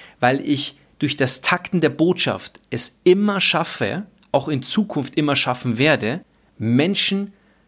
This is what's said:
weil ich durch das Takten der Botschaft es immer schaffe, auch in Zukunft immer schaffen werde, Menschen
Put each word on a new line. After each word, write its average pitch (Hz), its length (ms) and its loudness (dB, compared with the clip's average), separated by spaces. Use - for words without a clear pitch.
weil 127 200 2
ich - 380 -2
durch 143 180 -2
das - 240 0
Takten 175 400 -2
der 156 80 4
Botschaft 160 680 -2
es - 340 -4
immer 196 380 4
schaffe, 160 640 -2
auch 135 160 0
in 139 160 -2
Zukunft - 520 -2
immer 147 200 0
schaffen 123 420 -2
werde, 131 440 0
Menschen 190 760 0